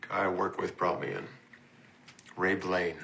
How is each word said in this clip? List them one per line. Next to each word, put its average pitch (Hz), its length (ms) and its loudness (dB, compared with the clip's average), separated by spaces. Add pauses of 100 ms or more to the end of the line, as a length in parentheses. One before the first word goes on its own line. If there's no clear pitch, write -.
Guy 98 160 0
I 95 40 4
work 92 320 0
with 95 160 -2
brought 87 240 2
me 71 80 -4
in. - 180 -6 (1080)
Ray 92 180 4
Blaine. 90 500 0